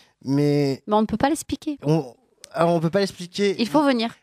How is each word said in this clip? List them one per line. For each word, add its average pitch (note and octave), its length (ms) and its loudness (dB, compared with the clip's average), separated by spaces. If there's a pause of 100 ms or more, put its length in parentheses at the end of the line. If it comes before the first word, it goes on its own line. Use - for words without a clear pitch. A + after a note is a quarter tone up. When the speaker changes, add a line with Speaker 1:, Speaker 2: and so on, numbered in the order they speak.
(240)
Speaker 1:
mais C#3+ 640 2
Speaker 2:
Mais G#3 80 -2
on G#3+ 60 4
ne G#3+ 60 0
peut G#3+ 100 -4
pas C#4 120 2
l'expliquer. D4 540 -6
Speaker 1:
on, C#3+ 320 0 (380)
alors, E3 200 2
on E3+ 60 2
peut D#3+ 100 0
pas F3+ 120 0
l'expliquer. G3 580 -4
Speaker 2:
Il A3+ 80 0
faut D4 160 2
venir. A#3 400 0